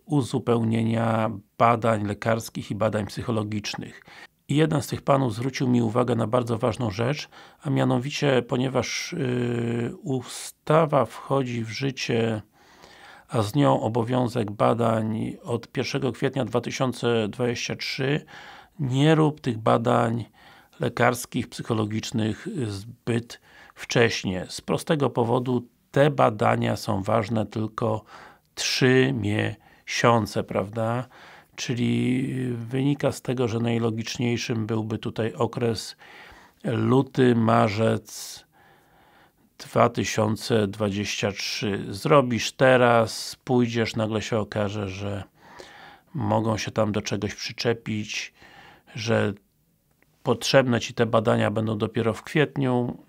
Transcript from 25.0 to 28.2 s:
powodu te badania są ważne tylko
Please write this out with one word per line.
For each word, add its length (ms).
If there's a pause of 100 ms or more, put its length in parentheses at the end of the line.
powodu 580 (240)
te 200
badania 640
są 280
ważne 420
tylko 580 (520)